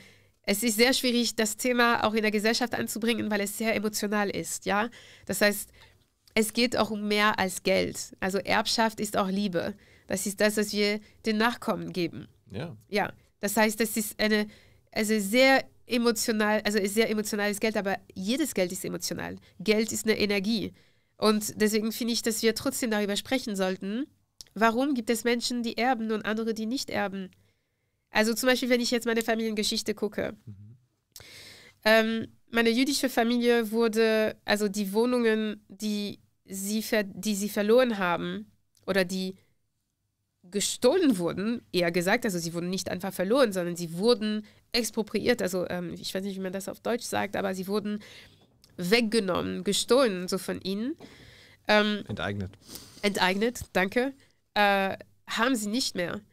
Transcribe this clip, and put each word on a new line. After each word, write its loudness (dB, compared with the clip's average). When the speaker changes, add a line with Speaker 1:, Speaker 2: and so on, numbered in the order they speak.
Speaker 1:
es 0
ist 2
sehr 6
schwierig, 2
das 0
Thema 2
auch 2
in 2
der 2
Gesellschaft 0
anzubringen, -2
weil 0
es -6
sehr 0
emotional 0
ist, -6
ja. 0
Das -4
heißt, 2
es 2
geht 2
auch 2
um -4
mehr 2
als -2
Geld. 0
Also 0
Erbschaft 0
ist -4
auch 2
Liebe. -2
Das -4
ist -4
das, 2
was 0
wir 0
den 0
Nachkommen -2
geben. -6
Speaker 2:
Ja. -8
Speaker 1:
Ja. -2
Das -4
heißt, 2
das -2
ist -4
eine, 2
also 0
sehr 6
emotional, 2
also 0
ist 0
sehr 4
emotionales -2
Geld, 0
aber -2
jedes -2
Geld 0
ist -8
emotional. -6
Geld 0
ist -6
eine 2
Energie. -2
Und 2
deswegen 2
finde -2
ich, -2
dass -2
wir 2
trotzdem -2
darüber 0
sprechen -4
sollten, -2
warum 2
gibt -2
es -2
Menschen, -2
die -6
erben 0
und -4
andere, -2
die -6
nicht -4
erben. -4
Also 2
zum 0
Beispiel, 2
wenn 4
ich -2
jetzt 0
meine 2
Familiengeschichte -2
gucke. -4
Speaker 2:
Mhm. -18
Speaker 1:
Ähm, 4
meine 2
jüdische 2
Familie 2
wurde, 2
also 2
die -4
Wohnungen, 2
die -6
sie -4
ver-, 0
die -4
sie -2
verloren 4
haben -2
oder 2
die -4
gestohlen 2
wurden, -4
eher 0
gesagt, 0
also -2
sie -6
wurden -4
nicht -6
einfach -6
verloren, 2
sondern -4
sie -8
wurden 0
expropriiert, -2
also, -2
ähm, -6
ich -10
weiß -6
nicht, -8
wie -8
man -6
das -8
auf -10
Deutsch -4
sagt, -4
aber -2
sie -8
wurden -4
weggenommen, 0
gestohlen, 2
so -2
von -6
ihnen. -4
Ähm, 4
Speaker 2:
Enteignet. -4
Speaker 1:
Enteignet, 0
danke. 0
Äh, 2
haben 0
sie -2
nicht -2
mehr. -4